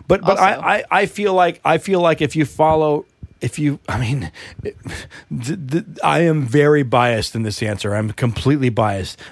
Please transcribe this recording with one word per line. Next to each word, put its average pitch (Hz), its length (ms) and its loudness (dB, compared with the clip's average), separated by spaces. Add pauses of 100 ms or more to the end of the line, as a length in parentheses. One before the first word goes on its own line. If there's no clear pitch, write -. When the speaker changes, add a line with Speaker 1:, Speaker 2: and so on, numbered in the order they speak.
Speaker 1:
But, 190 140 2
but - 180 2
Speaker 2:
also. - 40 4
Speaker 1:
I, 190 340 2
I, - 120 -4
I 190 160 2
feel 202 280 -2
like, 175 320 2
I 160 140 2
feel 190 200 0
like 165 220 2
if 143 120 -2
you 156 120 0
follow, 156 600 2 (360)
if - 180 -6
you, 147 200 -2 (100)
I 104 100 -4
mean, 117 320 -2 (320)
it, - 140 -10 (520)
th-, 143 300 -6 (100)
th-, 165 140 -2 (180)
I 151 200 2
am 156 240 2
very 147 380 4
biased 120 520 0
in 113 80 -2
this 107 180 -4
answer. 104 320 -4
I'm 107 180 -2
completely 131 580 0
biased, 101 500 -2 (120)